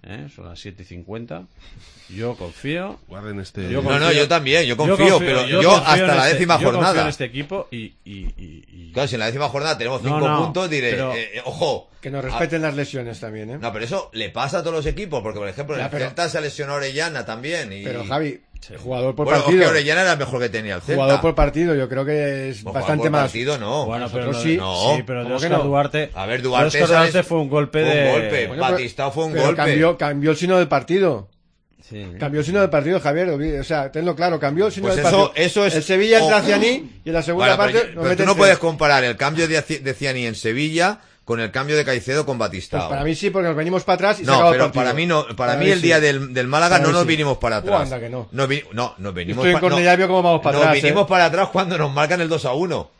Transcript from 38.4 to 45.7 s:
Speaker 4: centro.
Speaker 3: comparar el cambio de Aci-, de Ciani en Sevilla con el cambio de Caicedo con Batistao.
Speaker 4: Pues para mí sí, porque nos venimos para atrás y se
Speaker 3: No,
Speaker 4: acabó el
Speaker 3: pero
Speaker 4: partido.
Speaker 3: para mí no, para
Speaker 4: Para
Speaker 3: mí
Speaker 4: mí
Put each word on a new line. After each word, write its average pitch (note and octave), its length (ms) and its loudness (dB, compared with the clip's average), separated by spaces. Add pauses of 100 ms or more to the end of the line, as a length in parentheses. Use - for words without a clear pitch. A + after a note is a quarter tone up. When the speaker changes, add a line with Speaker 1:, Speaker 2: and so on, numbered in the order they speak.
Speaker 4:
centro. E3 140 -2
Speaker 3:
comparar D3 360 2
el A#2+ 120 -2
cambio D#3 300 0
de D#3 160 0
Aci-, D3+ 180 -6
de C3+ 140 -6
Ciani C3 320 -4
en A2+ 80 -6
Sevilla D#3 640 -2 (240)
con A#2 140 -4
el A2 140 -4
cambio C#3+ 240 -2
de D3 80 0
Caicedo C3+ 420 -2
con C3+ 120 -4
Batistao. F#2+ 420 -4
Speaker 4:
Pues E2 100 -6
para C#3 140 -4
mí D#3+ 100 -2
sí, G3 160 -2
porque F3+ 180 -2
nos D#3+ 80 -2
venimos F3 280 -2
para F#3+ 100 2
atrás G3 260 0
y F3 40 -8
se - 60 -2
Speaker 3:
No, C3+ 40 8
Speaker 4:
acabó E3+ 160 8
el - 40 4
Speaker 3:
pero B2+ 120 4
Speaker 4:
partido. B2+ 160 -2
Speaker 3:
para B2+ 120 0
mí E3 120 -2
no, D#3 180 2
para A#2 120 -12
Speaker 4:
Para B2 200 0
Speaker 3:
mí C#3+ 100 0
Speaker 4:
mí G3 40 4